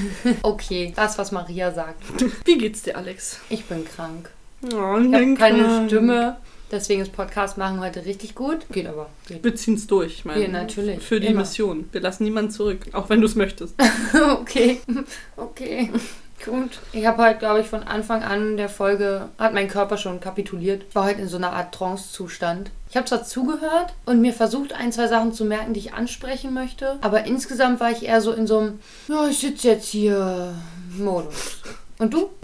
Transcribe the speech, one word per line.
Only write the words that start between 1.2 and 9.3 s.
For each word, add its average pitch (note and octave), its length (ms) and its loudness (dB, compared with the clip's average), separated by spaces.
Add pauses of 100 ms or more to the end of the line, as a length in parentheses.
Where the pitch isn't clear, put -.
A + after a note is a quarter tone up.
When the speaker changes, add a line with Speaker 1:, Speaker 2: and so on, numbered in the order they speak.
Speaker 1:
Maria F3+ 400 -2
sagt. E3 320 -8 (420)
Speaker 2:
Wie E4+ 120 8
geht's G#3+ 260 -2
dir, - 140 -6
Alex? F#3 420 -10 (100)
Speaker 1:
Ich A3 160 -4
bin D#3+ 200 -6
krank. E3 440 -12 (360)
Speaker 2:
Oh, - 20 -6
Speaker 1:
Ich A3 440 2
hab C4 80 8
Speaker 2:
bin C4 180 6
Speaker 1:
keine A3+ 260 8
Speaker 2:
krank. A3+ 260 4
Speaker 1:
Stimme. A#3+ 460 4 (340)
Deswegen G3+ 320 0
ist F#3+ 120 -6
Podcast F#3+ 440 -4
machen F#3+ 220 -2
heute F#3 260 -6
richtig G3 300 -8
gut. D4+ 360 -4
Geht F#3 160 -4
aber. D#3 220 -10 (180)
Geht. E3 160 -14